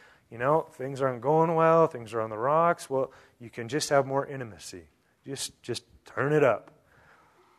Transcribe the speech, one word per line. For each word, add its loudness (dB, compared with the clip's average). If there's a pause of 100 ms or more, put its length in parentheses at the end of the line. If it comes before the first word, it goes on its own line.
(320)
you -16
know, 0
things -8
aren't -2
going 2
well, 4
things -10
are -2
on -4
the -8
rocks. 0
Well, -2 (280)
you -16
can -10
just -4
have 4
more -2
intimacy. -14 (420)
Just, -12
just -8 (220)
turn -2
it 6
up. 2 (880)